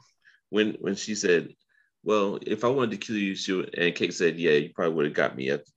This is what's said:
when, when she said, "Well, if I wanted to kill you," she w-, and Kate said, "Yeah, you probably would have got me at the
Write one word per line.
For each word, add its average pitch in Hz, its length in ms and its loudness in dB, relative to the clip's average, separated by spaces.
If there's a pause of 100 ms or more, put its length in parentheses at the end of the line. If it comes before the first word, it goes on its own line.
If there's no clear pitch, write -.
(500)
when, 107 300 0
when 98 160 -2
she 107 200 -6
said, 87 340 2 (540)
"Well, 104 380 0
if 107 220 -4
I 120 60 2
wanted 127 300 0
to - 80 -10
kill 110 100 -4
you," 98 180 0
she - 160 -6
w-, 92 260 -2
and 85 180 2
Kate 87 180 -2
said, 82 260 0
"Yeah, 82 140 4
you 73 200 2
probably 82 220 0
would 76 100 2
have 76 80 -2
got 78 220 0
me 65 140 -4
at 73 160 -2
the - 120 -20